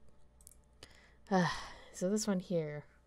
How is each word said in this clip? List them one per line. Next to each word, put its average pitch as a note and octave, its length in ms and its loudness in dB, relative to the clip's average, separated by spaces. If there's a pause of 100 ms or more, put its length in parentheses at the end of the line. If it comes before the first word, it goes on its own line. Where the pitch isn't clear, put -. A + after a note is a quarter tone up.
<sighs> - 40 -16 (1200)
Uh, F3+ 160 6 (460)
so F3+ 160 0
this G#3+ 180 2
one F#3+ 120 2
here, D3+ 460 -2 (220)